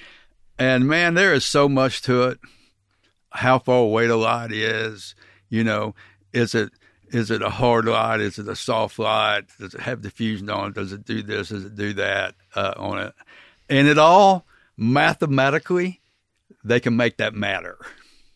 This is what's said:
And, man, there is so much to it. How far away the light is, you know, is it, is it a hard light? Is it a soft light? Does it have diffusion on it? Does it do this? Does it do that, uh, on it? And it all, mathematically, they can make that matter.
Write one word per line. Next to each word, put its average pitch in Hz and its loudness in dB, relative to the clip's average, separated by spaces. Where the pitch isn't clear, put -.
And, 131 2
man, 170 2
there 180 4
is 135 0
so 143 4
much 131 0
to 123 2
it. 127 -2
How 127 2
far 127 2
away 113 2
the 117 2
light 117 -2
is, 110 -6
you 113 -2
know, 107 -2
is 120 0
it, 104 0
is 113 -4
it 107 -2
a 104 -2
hard 117 2
light? 113 0
Is 104 -6
it 104 -12
a 101 -10
soft 110 -4
light? 107 0
Does 95 -16
it - -14
have 120 -8
diffusion 104 -6
on 101 -6
it? 101 -12
Does 98 -8
it 101 -14
do 110 -6
this? 104 -8
Does 98 -8
it 107 -18
do 104 -4
that, 98 -4
uh, 98 -2
on 98 -6
it? 98 -8
And 139 4
it 147 4
all, 185 6
mathematically, 151 0
they 117 0
can 120 0
make 117 0
that 107 -4
matter. 98 -6